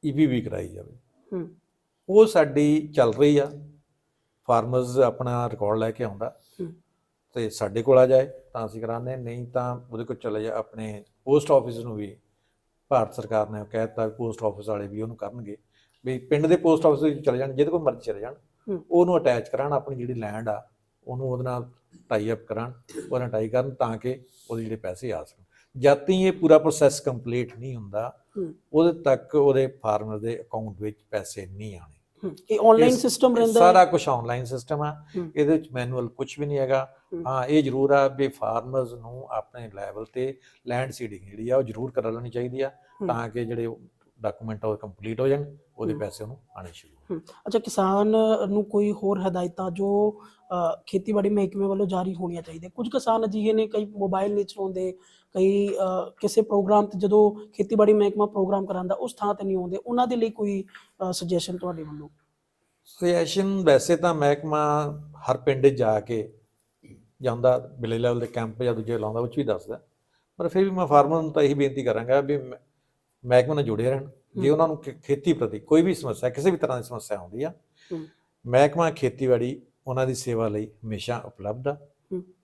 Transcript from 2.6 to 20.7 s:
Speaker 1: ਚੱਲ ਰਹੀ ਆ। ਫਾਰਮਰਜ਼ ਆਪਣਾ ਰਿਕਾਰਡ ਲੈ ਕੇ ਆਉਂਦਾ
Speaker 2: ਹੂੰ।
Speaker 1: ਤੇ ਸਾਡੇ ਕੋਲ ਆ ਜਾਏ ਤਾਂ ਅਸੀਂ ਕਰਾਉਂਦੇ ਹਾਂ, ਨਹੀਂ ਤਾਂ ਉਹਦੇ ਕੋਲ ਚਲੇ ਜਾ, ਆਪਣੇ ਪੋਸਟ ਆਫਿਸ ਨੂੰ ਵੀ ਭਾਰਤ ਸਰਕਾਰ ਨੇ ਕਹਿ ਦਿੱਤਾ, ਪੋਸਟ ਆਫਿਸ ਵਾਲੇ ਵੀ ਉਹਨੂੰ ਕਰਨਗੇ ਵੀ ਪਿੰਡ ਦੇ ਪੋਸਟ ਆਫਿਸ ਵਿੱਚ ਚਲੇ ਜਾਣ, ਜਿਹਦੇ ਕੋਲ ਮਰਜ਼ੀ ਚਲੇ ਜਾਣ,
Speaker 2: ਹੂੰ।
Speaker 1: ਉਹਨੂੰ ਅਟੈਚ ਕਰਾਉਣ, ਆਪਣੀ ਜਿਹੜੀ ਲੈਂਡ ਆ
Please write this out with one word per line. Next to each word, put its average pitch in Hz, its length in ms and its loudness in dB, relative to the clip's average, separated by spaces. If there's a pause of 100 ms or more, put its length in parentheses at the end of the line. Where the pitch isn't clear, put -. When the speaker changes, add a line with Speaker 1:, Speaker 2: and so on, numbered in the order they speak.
Speaker 1:
ਚੱਲ 120 260 4
ਰਹੀ 147 240 6
ਆ। 143 140 0 (960)
ਫਾਰਮਰਜ਼ 123 520 2
ਆਪਣਾ 120 500 0
ਰਿਕਾਰਡ 107 280 -2
ਲੈ 110 140 -2
ਕੇ 120 120 -8
ਆਉਂਦਾ 110 360 -8 (220)
Speaker 2:
ਹੂੰ। 165 120 -10 (600)
Speaker 1:
ਤੇ 113 160 -4
ਸਾਡੇ 107 340 -4
ਕੋਲ 127 140 6
ਆ 127 100 8
ਜਾਏ 131 220 4 (240)
ਤਾਂ 113 120 -6
ਅਸੀਂ 110 160 -12
ਕਰਾਉਂਦੇ 117 300 -8
ਹਾਂ, 131 60 -10
ਨਹੀਂ 120 300 -12
ਤਾਂ 123 320 -6 (120)
ਉਹਦੇ 117 120 -10
ਕੋਲ 117 120 -8
ਚਲੇ 107 280 -6
ਜਾ, 110 120 -6
ਆਪਣੇ 110 480 -10 (200)
ਪੋਸਟ 147 280 2
ਆਫਿਸ 120 260 2
ਨੂੰ 117 180 -10
ਵੀ 104 220 -10 (720)
ਭਾਰਤ 117 240 2
ਸਰਕਾਰ 107 360 -2
ਨੇ 107 220 -10
ਕਹਿ 110 100 -4
ਦਿੱਤਾ, 113 280 -4
ਪੋਸਟ 113 340 -8
ਆਫਿਸ 104 260 -4
ਵਾਲੇ 101 180 -6
ਵੀ 104 140 -10
ਉਹਨੂੰ 113 160 -10
ਕਰਨਗੇ 104 400 -12 (480)
ਵੀ 127 140 -6
ਪਿੰਡ 151 280 0
ਦੇ 170 100 6
ਪੋਸਟ 165 280 2
ਆਫਿਸ 147 180 2
ਵਿੱਚ 151 220 0
ਚਲੇ 123 120 2
ਜਾਣ, 135 160 -6
ਜਿਹਦੇ 143 180 0
ਕੋਲ 170 100 0
ਮਰਜ਼ੀ 123 200 -2
ਚਲੇ 104 180 -8
ਜਾਣ, 120 140 -10 (360)
Speaker 2:
ਹੂੰ। 190 220 -6
Speaker 1:
ਉਹਨੂੰ 175 260 6
ਅਟੈਚ 123 320 0
ਕਰਾਉਣ, 139 240 -4
ਆਪਣੀ 139 220 -4
ਜਿਹੜੀ 123 180 -8
ਲੈਂਡ 110 360 -8
ਆ 107 200 -8 (380)